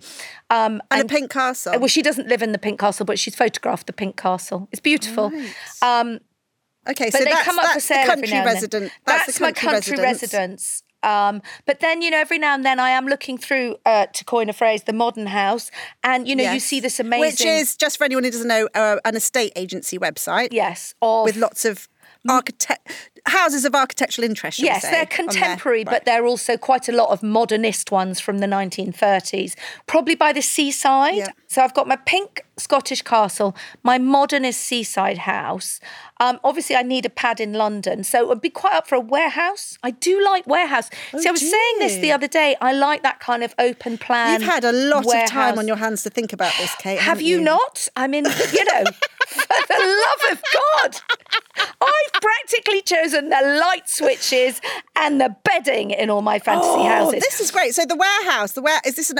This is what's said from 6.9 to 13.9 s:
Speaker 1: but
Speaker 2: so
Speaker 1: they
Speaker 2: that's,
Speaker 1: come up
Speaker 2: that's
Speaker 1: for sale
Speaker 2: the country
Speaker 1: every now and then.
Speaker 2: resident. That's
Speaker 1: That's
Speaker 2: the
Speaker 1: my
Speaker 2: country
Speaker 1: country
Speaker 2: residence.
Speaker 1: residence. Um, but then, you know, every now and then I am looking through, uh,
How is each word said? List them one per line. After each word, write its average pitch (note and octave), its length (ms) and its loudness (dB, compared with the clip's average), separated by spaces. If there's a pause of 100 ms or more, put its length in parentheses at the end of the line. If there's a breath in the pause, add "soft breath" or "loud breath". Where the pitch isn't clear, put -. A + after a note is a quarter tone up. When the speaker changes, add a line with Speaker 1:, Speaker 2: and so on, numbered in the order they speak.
Speaker 1:
but G#3+ 120 0
Speaker 2:
so C#4 80 2
Speaker 1:
they D4 60 2
Speaker 2:
that's, D#4+ 120 4
Speaker 1:
come F4 140 0
up E4+ 60 4
Speaker 2:
that's E4 120 4
Speaker 1:
for D4 60 0
sale C4+ 240 2
Speaker 2:
the - 60 4
country C#4 160 0
Speaker 1:
every G#3 60 -6
now G3+ 80 0
and F#3+ 80 0
then. A3+ 60 2
Speaker 2:
resident. G#3+ 360 -4 (160)
That's D#4+ 180 2
Speaker 1:
That's C4+ 140 -4
Speaker 2:
the F4+ 40 2
Speaker 1:
my D#4+ 100 2
Speaker 2:
country - 160 -2 (260)
Speaker 1:
country F#3+ 80 0
Speaker 2:
residence. B3 180 0 (120)
Speaker 1:
residence. F#3+ 500 -6 (180)
Um, G#3 400 0 (240 loud breath)
but C#4+ 160 0
then, E4 220 0
you E4+ 80 0
know, D#4 80 2
every D#4+ 200 0
now D4 160 2
and C4+ 100 -2
then C4 140 2
I B3+ 120 2
am C4 160 0
looking C#4 320 -4
through, B3 380 -2 (100)
uh, G#3+ 200 4